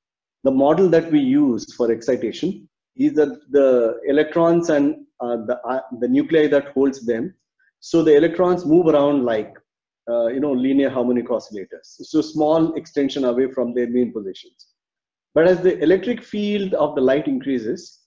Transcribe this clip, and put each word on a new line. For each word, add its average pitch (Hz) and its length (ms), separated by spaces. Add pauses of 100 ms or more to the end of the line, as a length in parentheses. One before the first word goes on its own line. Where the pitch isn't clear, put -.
(440)
the 135 80
model 151 380
that 165 200
we 151 100
use 131 540
for 117 180
excitation 120 760 (300)
is 143 160
that 143 260 (100)
the 127 560
electrons 165 640
and, 147 360 (140)
uh, 120 180 (100)
the, 120 200
uh, 131 140 (180)
the 123 80
nuclei 147 400
that 139 220
holds 135 360
them, 120 280 (460)
so 165 240
the 156 120
electrons 175 500
move 165 220
around 143 380
like, 110 280 (560)
uh, 117 180
you 131 120
know, 147 120
linear 135 380
harmonic 123 380
oscillators. - 560
So - 380
small 156 540
extension 143 500
away 127 260
from 120 220
their 123 160
main 123 240
positions. - 540 (680)
But 160 140
as 180 140
the 180 200
electric 190 420
field 208 520
of 151 200
the 143 60
light 135 260
increases, 131 800